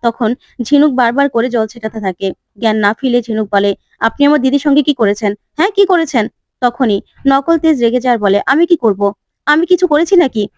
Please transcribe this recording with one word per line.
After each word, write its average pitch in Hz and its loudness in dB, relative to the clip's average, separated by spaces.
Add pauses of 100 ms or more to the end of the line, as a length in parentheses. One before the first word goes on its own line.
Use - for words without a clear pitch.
তখন 233 -2 (320)
ঝিনুক 285 2
বারবার 247 0
করে 240 -2
জল 220 -2
ছেটাতে 220 -10
থাকে। 196 -4 (300)
জ্ঞান 220 0
না 208 0
ফিরে 247 0
ঝিনুক 220 -4
বলে, 202 0 (280)
"আপনি 226 -2
আমার 294 2
দিদির 262 0
সঙ্গে 285 2
কি 294 0
করেছেন? 208 -2 (220)
হ্যাঁ, 381 -2
কি 403 2
করেছেন?" 320 0 (360)
তখনই 233 0 (300)
নকল 277 2
তেজ 320 2
রেগে 233 0
যায় 247 0
আর 226 -2
বলে, 202 0
"আমি 302 2
কি 349 2
করব? 202 -2 (460)
আমি 311 2
কিছু 359 0
করেছি 320 2
নাকি? 262 2 (140)